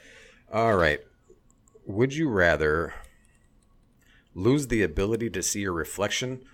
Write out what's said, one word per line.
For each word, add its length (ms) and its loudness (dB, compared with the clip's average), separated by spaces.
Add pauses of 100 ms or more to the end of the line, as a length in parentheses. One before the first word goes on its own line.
(520)
All 260 2
right. 240 4 (880)
Would 280 -2
you 140 -2
rather 640 2 (1400)
lose 340 0
the 160 0
ability 480 -2
to 120 -6
see 180 -4
your 120 -2
reflection 680 -4 (100)